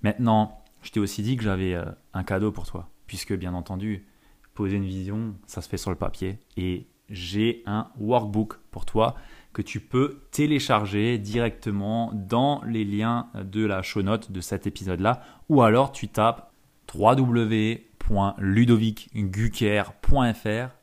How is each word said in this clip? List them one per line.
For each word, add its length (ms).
Maintenant, 600
je 100
t'ai 100
aussi 220
dit 140
que 60
j'avais, 320
euh, 100
un 100
cadeau 260
pour 160
toi, 220
puisque 280
bien 180
entendu, 540
poser 220
une 100
vision, 480
ça 140
se 80
fait 80
sur 140
le 60
papier, 420
et 320
j'ai 560
un 320
workbook 600
pour 160
toi 300
que 80
tu 200
peux 500
télécharger 880
directement 960
dans 500
les 220
liens 480
de 320
la 160
show 180
note 320
de 80
cet 260
épisode-là, 540
ou 100
alors 320
tu 160
tapes 420
w 240
w 280
w 440
point 400
ludovic 760
gucker 720
point 320
f 100
r 260